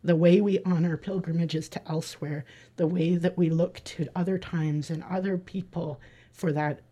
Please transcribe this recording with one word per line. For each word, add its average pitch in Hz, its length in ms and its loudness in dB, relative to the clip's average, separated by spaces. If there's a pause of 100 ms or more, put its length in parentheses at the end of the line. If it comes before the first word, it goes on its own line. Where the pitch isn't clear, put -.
The 165 140 4
way 175 260 8
we 196 240 2
honor 170 320 2
pilgrimages 165 720 -4
to - 180 -10
elsewhere, 151 560 -6 (320)
the 170 100 0
way 175 300 2
that 175 220 0
we 175 100 4
look 165 360 0
to - 300 -6
other 180 240 0
times 156 520 -2
and 160 140 -6
other 185 340 -2
people 170 600 -8 (320)
for 165 220 -2
that 147 400 -2